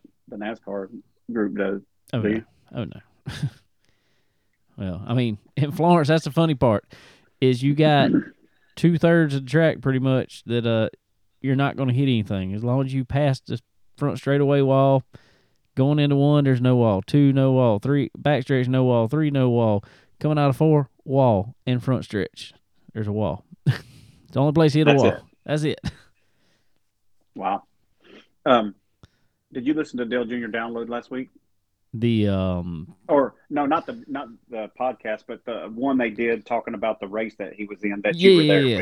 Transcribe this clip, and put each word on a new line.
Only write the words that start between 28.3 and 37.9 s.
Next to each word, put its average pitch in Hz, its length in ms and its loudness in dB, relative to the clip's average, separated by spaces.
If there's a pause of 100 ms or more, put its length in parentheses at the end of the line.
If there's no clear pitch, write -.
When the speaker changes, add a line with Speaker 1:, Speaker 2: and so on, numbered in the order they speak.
Speaker 1:
Um, 113 300 2 (760)
did 123 140 -10
you 151 80 0
listen 147 240 -6
to 120 80 -4
Dale 120 200 -2
Junior 117 240 -8
Download 117 380 -8
last 120 220 -10
week? 127 200 -10 (640)
Speaker 2:
The, 110 340 0
um, 90 680 -4 (140)
Speaker 1:
Or, 139 280 0 (140)
no, 143 160 -4
not 160 220 -2
the, 120 200 -14
not 139 200 -10 (220)
the 110 200 -12 (100)
podcast, 120 460 -8
but 117 200 -16
the 104 280 -10
one 131 240 -2
they 120 120 0
did 117 360 -4
talking 117 280 -6
about 110 260 -6
the 104 80 -10
race 107 320 -8
that 98 140 -12
he 104 120 -12
was 101 180 -16
in 101 200 -6